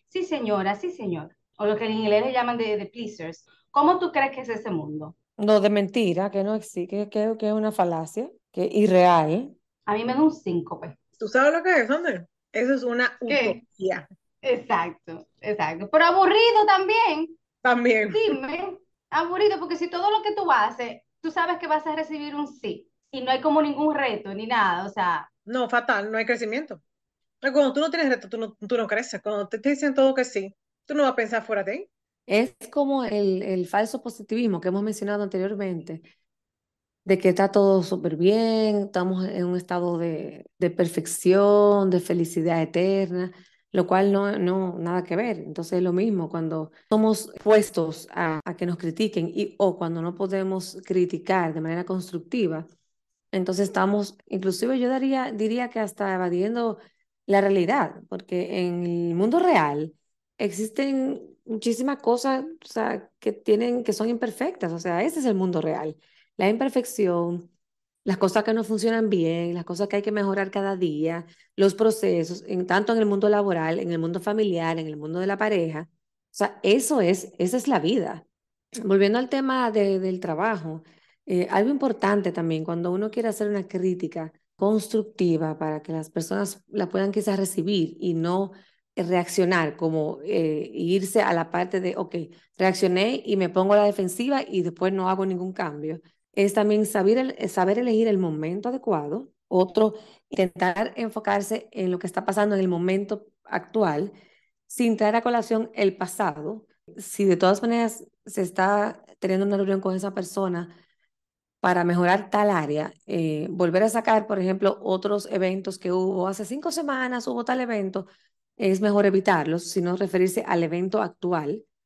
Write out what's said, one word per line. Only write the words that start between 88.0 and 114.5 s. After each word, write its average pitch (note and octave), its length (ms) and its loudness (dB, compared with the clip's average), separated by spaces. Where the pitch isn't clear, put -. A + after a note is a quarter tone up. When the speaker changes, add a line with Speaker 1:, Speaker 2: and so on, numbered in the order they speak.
Speaker 2:
y F3 140 -2
no F3+ 380 -2
reaccionar F3 800 0
como, D#3 480 -2
eh, E3 480 -2
irse F#3 500 0
a - 120 2
la E3 160 -2
parte F3+ 300 -2
de, F3+ 160 -4
"Ok, E3 180 -8
reaccioné F#3+ 680 2
y G#3 120 0
me F3+ 140 2
pongo F#3+ 240 4
a - 40 10
la G#3 60 6
defensiva G#3 640 0
y F#3+ 160 -2
después F3+ 300 -2
no F#3 180 0
hago F#3+ 160 0
ningún F#3 260 -4
cambio", D#3+ 480 -6
es G3+ 220 2
también G#3 320 4
saber G#3 320 2
el-, C4 320 -2
saber G3 280 2
elegir A3+ 300 2
el G3+ 100 2
momento E3+ 520 -2
adecuado. G3+ 600 -4
Otro, F#3 460 2
intentar F#3 640 0
enfocarse G#3+ 760 -4
en F#3+ 180 -2
lo F3+ 80 -2
que F3 80 -8
está F#3 180 -4
pasando G#3 300 2
en G3 80 2
el F#3 60 2
momento F#3+ 580 -2
actual, F#3 680 -2
sin A#3 300 0
traer G#3+ 200 2
a A#3 60 2
colación A3+ 520 0
el G3 220 2
pasado. F3 720 -6
Si - 280 -4
de F3+ 120 6
todas F#3+ 260 4
maneras A#3 420 0
se G#3 160 -4
está G3+ 640 0
teniendo F#3+ 280 0
una G3+ 100 0
reunión G3 240 0
con F#3+ 140 -2
esa F#3+ 200 -6
persona F3+ 600 -4
para F3+ 240 2
mejorar F3+ 460 4
tal G#3 200 4
área, D3+ 420 -2
eh, D#3 440 -2
volver F3+ 340 2
a A3+ 40 4
sacar, A3 380 2
por G#3 140 -2
ejemplo, F#3+ 420 0